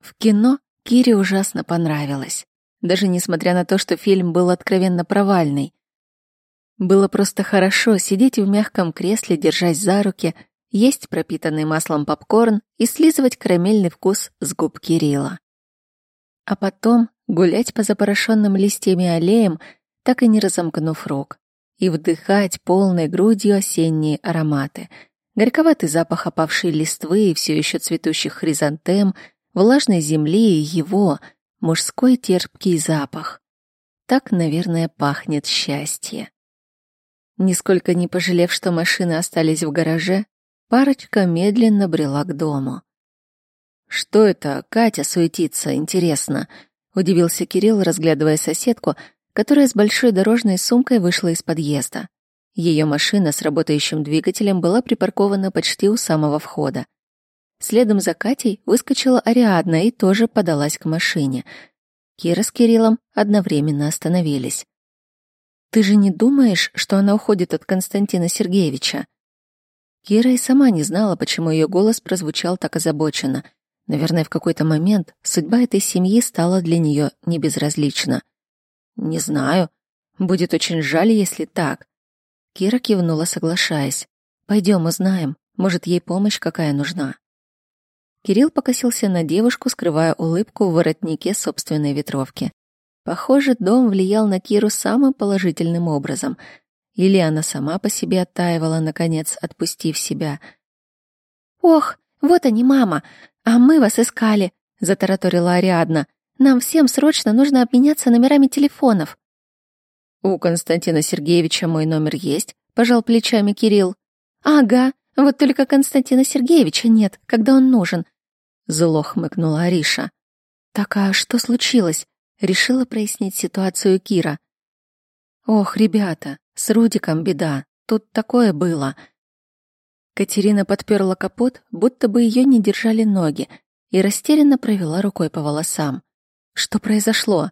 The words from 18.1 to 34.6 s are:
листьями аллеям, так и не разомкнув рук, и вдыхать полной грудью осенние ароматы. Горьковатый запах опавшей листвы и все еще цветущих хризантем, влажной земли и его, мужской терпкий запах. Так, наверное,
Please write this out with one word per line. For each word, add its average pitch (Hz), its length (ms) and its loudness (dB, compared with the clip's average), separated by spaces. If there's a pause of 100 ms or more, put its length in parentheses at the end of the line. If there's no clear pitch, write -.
листьями 185 500 0
аллеям, 175 540 2 (420)
так 254 220 0
и - 20 6
не 214 140 4
разомкнув 160 680 -4
рук, 139 320 -8 (400)
и 185 120 0
вдыхать 170 720 -2
полной 180 440 0
грудью 202 500 2
осенние 156 640 -2
ароматы. 151 680 -4 (480)
Горьковатый 262 520 2
запах 165 380 -4
опавшей 165 440 -2
листвы 165 600 0
и 156 40 0
все 151 220 -2
еще - 220 -2
цветущих - 560 -4
хризантем, 160 800 -2 (400)
влажной 214 460 2
земли 160 580 2
и - 20 0
его, 165 580 -2 (420)
мужской 240 560 0
терпкий 180 640 -2
запах. 156 600 -6 (680)
Так, - 260 0
наверное, 165 560 -2